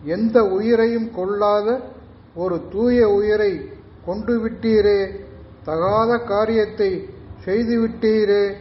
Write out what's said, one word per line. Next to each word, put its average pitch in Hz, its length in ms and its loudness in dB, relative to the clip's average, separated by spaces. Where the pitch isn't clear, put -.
"எந்த 214 400 0
உயிரையும் 226 680 2
கொல்லாத 208 540 0
ஒரு 175 220 -4
தூய 233 380 2
உயிரை 208 440 2
கொன்றுவிட்டீரே, 220 960 0
தகாத 208 540 0
காரியத்தை 214 720 0
செய்துவிட்டீரே" 220 1000 0